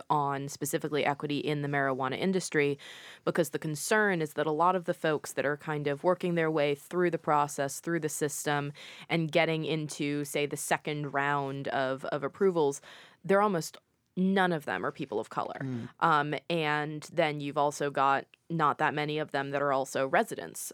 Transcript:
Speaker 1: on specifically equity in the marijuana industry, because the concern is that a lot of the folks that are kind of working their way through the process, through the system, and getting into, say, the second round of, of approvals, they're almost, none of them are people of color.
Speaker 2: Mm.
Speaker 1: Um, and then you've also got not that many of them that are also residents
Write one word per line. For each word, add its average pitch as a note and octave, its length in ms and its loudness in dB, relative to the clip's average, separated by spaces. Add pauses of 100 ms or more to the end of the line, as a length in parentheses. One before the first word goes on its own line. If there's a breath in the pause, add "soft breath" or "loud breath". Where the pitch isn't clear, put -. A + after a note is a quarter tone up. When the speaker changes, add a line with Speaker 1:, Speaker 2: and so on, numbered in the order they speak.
Speaker 1:
on C#3 400 0
specifically D3 560 -2
equity C#3+ 320 -2
in D3 240 -2
the C#3+ 80 -2
marijuana C3+ 500 0
industry, D#3 580 2 (480 loud breath)
because F3 260 2
the D3+ 80 -4
concern F#3 640 0
is D3+ 120 -4
that D3 120 0
a D#3 60 0
lot E3+ 240 4
of F3+ 100 -2
the F3+ 80 0
folks D#3 400 0
that C3 120 0
are D3 120 0
kind D3 300 -4
of C#3+ 160 -2
working F3 320 2
their D#3+ 160 2
way D3 240 2
through F3 360 0
the E3 60 -2
process, D3 640 0
through E3+ 220 -2
the D3+ 80 -2
system, C#3+ 640 -2 (360 loud breath)
and E3 220 0
getting D#3+ 340 2
into, D3 600 -2
say, D3 200 -2
the C#3+ 120 -6
second D3 560 -4
round C#3+ 560 0
of, C3+ 360 -2
of C#3+ 180 -4
approvals, D3+ 580 2 (420 loud breath)
they're G3 180 4
almost, G3 360 0 (400)
none F#3 340 4
of D#3+ 140 -2
them F#2+ 200 -4
are C#3+ 60 -2
people A#2 280 -6
of A2+ 100 -6
color. - 340 -4
Speaker 2:
Mm. B2 260 -6 (120)
Speaker 1:
Um, D3 340 4 (140)
and D3+ 640 -2
then D3+ 260 2
you've C#3+ 180 -4
also D3 320 2
got C#3 360 2 (240)
not D3+ 280 4
that D3 160 2
many D3+ 240 -2
of D3+ 140 -4
them C#3 180 -2
that C#3 140 0
are C#3+ 100 2
also C3+ 320 0
residents - 680 -2